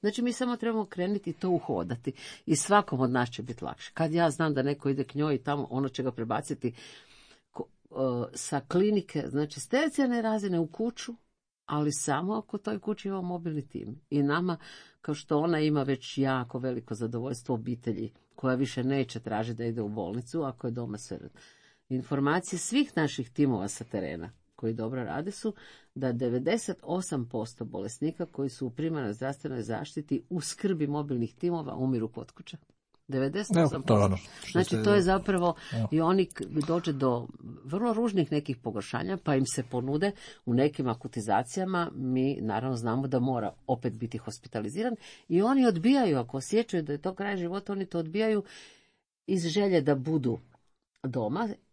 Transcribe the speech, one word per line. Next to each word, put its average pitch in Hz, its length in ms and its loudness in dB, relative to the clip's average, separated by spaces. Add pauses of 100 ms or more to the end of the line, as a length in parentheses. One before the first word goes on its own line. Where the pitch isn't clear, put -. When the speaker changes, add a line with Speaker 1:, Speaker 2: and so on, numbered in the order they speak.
Speaker 1:
Znači, 208 220 0
mi 240 100 2
samo 247 240 -2
trebamo 220 300 0
krenuti 185 440 -2
i - 20 -4
to 185 180 -2
uhodati. 131 600 0 (340)
I 160 100 4
svakom 196 440 4
od 127 100 4
nas 123 200 2
će - 120 -10
biti 120 220 -8
lakše. - 300 -10
Kad 160 180 0
ja 170 180 4
znam 156 240 2
da 135 80 2
neko 143 260 0
ide 139 160 0
k - 100 -14
njoj 147 200 2
i 131 40 0
tamo, 143 320 -2
ono 135 180 0
će 127 140 -6
ga 127 100 0
prebaciti 117 640 -2 (760)
ko-, - 160 -10 (240)
e, 123 440 -2
sa - 260 -4
klinike, 190 680 2
znači, 147 320 -2
s - 80 -10
tercijarne 262 540 2
razine 208 360 0
u 165 80 2
kuću, 226 480 -6 (520)
ali 151 260 0
samo 156 420 -2
ako 214 220 -6
u 196 40 -4
toj 208 180 -4
kući 208 300 -4
ima 190 140 -4
mobilni 170 460 -4
tim. - 320 -10 (100)
I 143 120 4
nama, 165 340 2 (440)
kao 151 140 -2
što 151 240 0
ona 160 220 2
ima 151 220 4
već 135 360 -2
jako 131 400 0
veliko 123 360 -4
zadovoljstvo 120 600 -2
obitelji, 113 580 -4 (220)
koja 127 200 0
više 127 300 0
neće 131 360 0
tražiti 113 380 -4
da 120 60 -4
ide 117 180 -2
u 104 60 -2
bolnicu, 110 540 -4
ako 131 240 -6
je 123 40 -2
doma 120 280 -6
sve... - 200 -10 (680)
Informacije 143 680 0
svih 277 380 0
naših 143 340 0
timova 117 380 2
sa - 160 -8
terena 85 460 -6 (260)
koji 113 180 -2
dobro 117 300 -4
rade 147 260 -6
su 208 240 -4 (400)
da 131 180 -2
devedeset 131 720 0
osam 156 460 -4
posto 113 360 -6
bolesnika 120 640 -6
koji 139 240 -4
su - 160 -6
u 117 40 -4
primarnoj 147 420 -2
zdravstvenoj 131 500 -6
zaštiti 139 680 -4
u 175 100 -2
skrbi 165 460 0
mobilnih 139 480 -2
timova 170 420 -2
umiru 127 320 0
kod - 240 -12
kuće. - 240 -18 (520)
Devedeset 143 480 0
osam 170 80 8
posto. 151 120 2
Speaker 2:
Evo, 135 100 -6
to 110 120 8
je 101 60 8
ono 95 120 4
što - 360 -12
Speaker 1:
Znači, 175 140 4
Speaker 2:
ste - 160 0
Speaker 1:
to 208 120 6
je 202 80 8
zapravo, 185 520 2 (180)
Speaker 2:
Evo. 113 180 0
Speaker 1:
i 156 100 4
oni 180 260 4
k-, - 180 -10 (240)
dođe 165 240 2
do 127 340 2 (380)
vrlo 202 280 0
ružnih 208 400 2
nekih 147 240 0
pogoršanja, 117 680 -4
pa 151 100 4
im 131 120 4
se - 160 -2
ponude 139 500 0 (340)
u 120 80 2
nekim 139 340 4
akutizacijama. 123 1080 -2
Mi, 131 460 0
naravno, 113 360 0
znamo 120 300 0
da 131 140 2
mora 123 320 0 (140)
opet 120 260 0
biti 113 260 -6
hospitaliziran 131 800 -6 (320)
i 175 140 4
oni 254 240 6
odbijaju, 208 520 6
ako 120 180 -2
osjećaju 196 460 0
da 143 100 -4
je 147 100 -4
to 190 120 -2
kraj 202 220 -2
života, 190 360 -4
oni 196 140 -2
to 175 120 -4
odbijaju 202 460 2 (840)
iz 180 200 2
želje 185 340 4
da 143 140 4
budu 131 440 0 (640)
doma 131 460 0 (240)